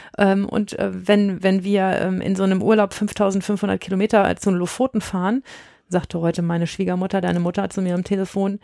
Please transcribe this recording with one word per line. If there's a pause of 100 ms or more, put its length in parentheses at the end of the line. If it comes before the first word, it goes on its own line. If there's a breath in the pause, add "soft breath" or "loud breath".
(200 loud breath)
Ähm,
und,
äh,
wenn,
wenn
wir,
ähm,
in
so
einem
Urlaub
fünftausendfünfhundert
Kilometer
zu
den
Lofoten
fahren, (480 loud breath)
sagte
heute
meine
Schwiegermutter,
deine
Mutter
zu
mir
am
Telefon,